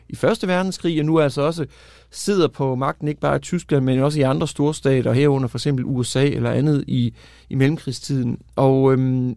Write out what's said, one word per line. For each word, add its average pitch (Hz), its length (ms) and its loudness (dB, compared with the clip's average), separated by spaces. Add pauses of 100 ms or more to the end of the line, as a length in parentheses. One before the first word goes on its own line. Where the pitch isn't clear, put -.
i - 60 -12
Første 202 320 0
Verdenskrig, 180 520 -2
og 151 60 0
nu 160 140 2
altså 143 220 0
også 160 240 -2 (460)
sidder 185 360 0
på 131 280 -4
magten, 139 320 -4
ikke 151 140 -6
bare 143 140 0
i 139 40 -2
Tyskland, 143 460 -2
men 131 140 2
også 151 200 0
i - 20 2
andre 143 260 0
storstater, 135 680 0
herunder 135 340 2
for 123 100 -8
eksempel 135 280 -2
U 127 180 -2
S - 120 -6
A 135 100 4
eller 120 260 0
andet 143 360 2
i, 120 260 0 (360)
i 131 60 -6
mellemkrigstiden. 135 840 -2 (180)
Og, 135 380 4
øhm, 127 440 0